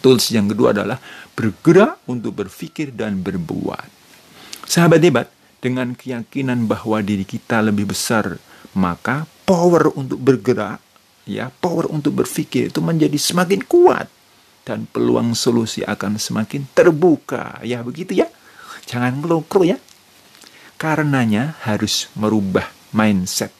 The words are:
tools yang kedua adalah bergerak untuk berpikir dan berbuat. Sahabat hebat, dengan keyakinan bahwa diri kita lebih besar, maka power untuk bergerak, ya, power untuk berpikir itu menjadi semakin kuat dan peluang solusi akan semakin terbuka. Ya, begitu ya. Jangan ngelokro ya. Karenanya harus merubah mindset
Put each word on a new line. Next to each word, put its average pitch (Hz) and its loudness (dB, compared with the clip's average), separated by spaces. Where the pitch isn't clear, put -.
tools 127 6
yang 110 2
kedua 107 2
adalah 101 -4
bergerak 175 2
untuk 107 -6
berpikir 147 -10
dan 104 -6
berbuat. - -6
Sahabat 170 6
hebat, 123 4
dengan 127 -4
keyakinan 123 -4
bahwa 107 -2
diri 98 -2
kita 110 -2
lebih 104 0
besar, 104 -2
maka 101 -2
power 170 4
untuk 131 -6
bergerak, 110 0
ya, 107 -8
power 170 -2
untuk 143 -4
berpikir - -2
itu 156 -4
menjadi 156 0
semakin 175 0
kuat - 2
dan 110 -6
peluang 117 0
solusi 117 0
akan 104 -4
semakin 117 -6
terbuka. 160 2
Ya, 120 -4
begitu 151 -8
ya. 262 0
Jangan 123 -4
ngelokro 170 2
ya. 220 2
Karenanya 143 0
harus - -2
merubah 101 0
mindset 104 0